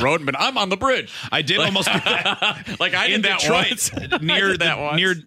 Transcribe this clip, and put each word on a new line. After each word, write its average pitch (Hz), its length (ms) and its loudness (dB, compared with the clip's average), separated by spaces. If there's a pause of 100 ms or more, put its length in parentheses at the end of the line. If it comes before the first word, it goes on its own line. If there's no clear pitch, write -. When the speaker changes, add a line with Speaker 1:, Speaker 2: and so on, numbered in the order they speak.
Speaker 1:
road, 147 240 2
but 135 140 2
I'm 247 180 0
on 202 140 0
the 196 80 2
bridge. 214 340 0 (180)
Speaker 2:
I 156 120 0
did 160 160 0
Speaker 1:
Like, 156 80 2
Speaker 2:
almost 196 260 0
do - 80 2
that. - 760 -2
Speaker 1:
<laughs> - 40 -18
like, 180 140 0
I 165 120 2
Speaker 2:
In 202 140 2
Speaker 1:
did 208 40 0
that 190 160 0
Speaker 2:
Detroit, 160 300 2
Speaker 1:
once. - 220 -2
<laughs> - 300 -4
Speaker 2:
near 196 240 2
Speaker 1:
I 196 60 4
did 175 80 -2
Speaker 2:
the, 170 40 2
Speaker 1:
that 151 140 0
once. 147 180 -2
Speaker 2:
near, 185 180 2 (120)